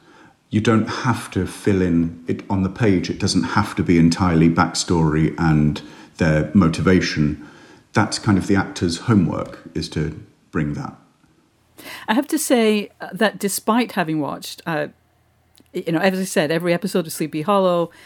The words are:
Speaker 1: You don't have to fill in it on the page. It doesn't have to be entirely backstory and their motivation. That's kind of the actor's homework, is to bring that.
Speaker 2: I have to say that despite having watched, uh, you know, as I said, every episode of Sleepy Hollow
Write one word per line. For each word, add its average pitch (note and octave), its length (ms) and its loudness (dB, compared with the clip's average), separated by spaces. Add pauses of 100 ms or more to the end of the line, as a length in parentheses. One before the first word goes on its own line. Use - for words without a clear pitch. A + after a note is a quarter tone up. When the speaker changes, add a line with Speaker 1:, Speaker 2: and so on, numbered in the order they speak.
(500)
Speaker 1:
You G#2+ 120 0
don't A2 260 2
have - 440 -4
to F#2 140 -2
fill F#2+ 360 0
in E2+ 460 0
it - 220 -4
on F#2+ 140 0
the F#2+ 60 0
page. F#2+ 400 2
It F2 100 -8
doesn't F#2 240 0
have - 320 -2
to F#2 80 0
be E2+ 140 4
entirely E2 520 4
backstory E2 880 0
and D2+ 440 2 (360)
their D#2 360 0
motivation. E2 920 2 (460)
That's G#2 260 -2
kind G2+ 200 2
of E2 100 -2
the G2 80 2
actor's F2+ 440 -2
homework, F2+ 600 0 (140)
is - 160 -6
to - 280 -6 (340)
bring D2 240 -2
that. - 200 -10 (1120)
Speaker 2:
I G#3+ 60 0
have C#4 140 0
to D#4 120 -2
say G#3+ 520 2 (200)
that G3 260 -2
despite A3 560 -2
having D#3+ 280 -2
watched, - 440 -8
uh, D3+ 220 -4 (840)
you F3+ 180 -6
know, D#3+ 80 0
as F#3+ 180 2
I F#3+ 60 -2
said, D#3+ 280 0
every E3+ 220 0
episode F3 320 -2
of D#3+ 60 -10
Sleepy D#3 300 -6
Hollow F3 500 2 (140)